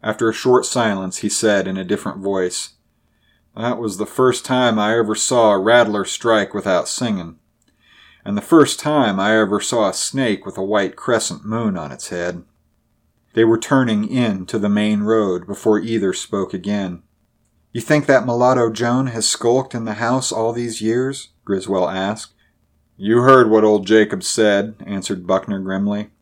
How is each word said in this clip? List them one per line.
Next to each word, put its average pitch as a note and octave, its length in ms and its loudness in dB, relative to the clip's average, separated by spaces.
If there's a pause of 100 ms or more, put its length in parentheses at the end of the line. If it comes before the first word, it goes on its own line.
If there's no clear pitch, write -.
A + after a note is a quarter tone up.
After A2 280 -2
a A2 40 0
short B2 320 2
silence, G2 540 -2
he G#2 100 -4
said G2+ 380 0
in F#2+ 100 -6
a F#2+ 80 -6
different G2+ 340 -6
voice, F#2+ 560 -4 (840)
"That A2+ 220 -4
was G#2+ 180 -6
the G2+ 100 -4
first B2+ 380 0
time B2 340 0
I G#2+ 180 0
ever G#2+ 200 0
saw A#2 340 2
a G2+ 80 4
rattler G#2 460 2
strike A2 500 -2
without F#2 320 -2
singing, F#2 540 -6 (840)
and G2+ 140 -4
the G#2 40 -6
first - 360 6
time C3 400 0
I G#2 180 2
ever G#2 220 2
saw G#2+ 300 0
a F2+ 40 -2
snake B2 540 -4
with F#2+ 100 -12
a F#2+ 60 -6
white G2 320 0
crescent G#2+ 500 -4
moon A2 320 -2
on D#2 140 -10
its - 200 -14
head." F2 340 -6 (920)
They A2+ 100 4
were A2+ 140 4
turning A2+ 460 2
in A2 420 -2
to A2+ 140 -4
the G2+ 80 0
main G#2 340 2
road G#2 420 0
before G2+ 360 0
either G#2 320 -2
spoke - 420 -6
again. F#2+ 480 -6 (680)
"You B2 80 -8
think D3+ 260 0
that C#3 180 4
mulatto B2 460 2
Joan A#2+ 380 -2
has A#2 180 -4
skulked B2+ 480 0
in A2+ 100 -6
the G#2+ 100 -6
house A#2+ 360 -2
all A2+ 220 -2
these A#2 280 -6
years?" B2+ 500 -2 (140)
Griswell F#2+ 440 -2
asked. F#2+ 460 -6 (600)
"You A2 260 2
heard B2+ 280 8
what A2 140 6
old G#2 200 4
Jacob G#2 380 4
said," G#2+ 540 0 (100)
answered F#2 400 -8
Buckner F#2+ 320 -2
grimly. G2+ 520 -4 (120)